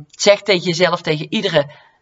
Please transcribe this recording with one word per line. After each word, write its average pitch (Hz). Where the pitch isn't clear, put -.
zeg 202
tegen 185
jezelf, 175
tegen 156
iedere 170